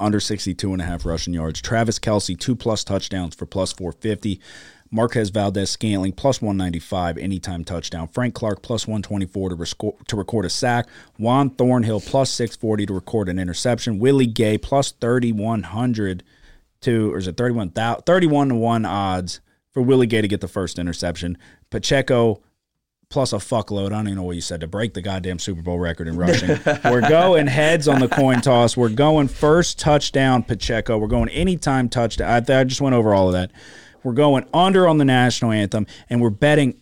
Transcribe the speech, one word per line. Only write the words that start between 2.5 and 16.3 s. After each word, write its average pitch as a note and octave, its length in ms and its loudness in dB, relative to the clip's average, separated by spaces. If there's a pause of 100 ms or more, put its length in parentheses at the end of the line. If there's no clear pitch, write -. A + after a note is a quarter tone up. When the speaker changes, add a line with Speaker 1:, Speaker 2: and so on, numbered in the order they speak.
Speaker 1:
touchdowns F#2 540 -6
for E2+ 100 -12
plus F#2 260 -4
four F2 200 -8
fifty. G#2 480 -4 (500)
Marquez A2+ 400 0
Valdez-Scantling, G2 840 -2
plus - 300 -2
one G#2 140 -2
ninety-five, F2 600 -4
anytime F2 460 -6
touchdown. E2 440 -8
Frank B2 260 -4
Clark, G#2 280 -6
plus A#2 260 -6
one A2 140 -4
twenty-four F#2+ 480 -4
to F2 60 -6
resco-, - 520 -8
to A2+ 80 -4
record G2+ 280 -4
a E2+ 60 -4
sack. A#2+ 380 -2 (300)
Juan B2+ 320 2
Thornhill, A#2+ 500 2
plus C3+ 320 0
six - 240 -4
forty G#2+ 300 -2
to G2 60 -6
record F#2+ 360 -4
an F2+ 100 -2
interception. G2+ 640 -2
Willie C3 260 4
Gay, G#2+ 320 2
plus - 320 -2
thirty-one A#2 760 -2
hundred G#2 600 -4 (580)